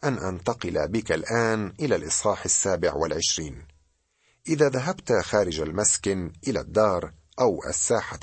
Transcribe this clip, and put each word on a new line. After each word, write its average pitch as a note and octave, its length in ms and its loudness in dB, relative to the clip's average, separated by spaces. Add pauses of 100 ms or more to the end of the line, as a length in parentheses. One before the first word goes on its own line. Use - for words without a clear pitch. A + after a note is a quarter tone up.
أن C#3 140 0
أنتقل F2+ 720 -2
بك G2+ 240 -2
الآن G#2+ 680 0
إلى C3 160 2
الإصحاح F2 500 -2
السابع F2 480 2
والعشرين. D#2 720 -2 (800)
إذا D3+ 220 4
ذهبت C3+ 440 -2
خارج F#2 460 2
المسكن F2+ 720 0 (160)
إلى A2 120 0
الدار F#2 540 2 (260)
أو A#2 300 2
الساحة - 540 -2